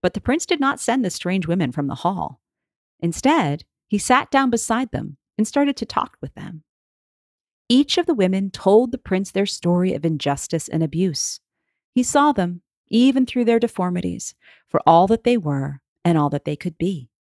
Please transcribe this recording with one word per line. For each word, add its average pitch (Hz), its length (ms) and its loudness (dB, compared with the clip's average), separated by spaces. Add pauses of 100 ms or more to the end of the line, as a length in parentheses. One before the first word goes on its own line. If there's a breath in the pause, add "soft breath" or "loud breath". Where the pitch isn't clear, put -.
But 180 120 -2
the 196 80 -6
prince 302 240 -2
did 330 140 -2
not 269 200 0
send 254 240 0
the 185 60 0
strange 180 380 -4
women 170 240 0
from 143 160 -4
the 135 80 -4
hall. 175 440 -4 (640)
Instead, 170 640 0 (220)
he 208 100 -2
sat 254 340 0
down 269 180 2
beside 233 420 -2
them - 260 -8 (200)
and 214 100 0
started 285 300 0
to - 80 -8
talk - 360 -6
with 151 140 -12
them. 156 280 -16 (1040)
Each 277 300 4
of 349 80 0
the 339 80 0
women 190 380 0
told 233 400 4
the 254 60 -8
prince 190 340 -4
their 196 140 0
story 180 480 0
of 147 120 -4
injustice 151 640 -2
and 160 120 -2
abuse. 165 600 -2 (520)
He 247 100 2
saw 285 280 4
them, 175 300 -2 (260)
even 254 380 4
through 240 200 -2
their 226 140 4
deformities, 180 760 -4 (340 soft breath)
for - 200 -2
all 170 200 6
that 226 160 0
they 247 120 2
were 143 460 -4 (240)
and 170 120 4
all 147 120 2
that 143 160 -4
they 147 100 -4
could 165 220 -8
be. 165 320 -4 (120)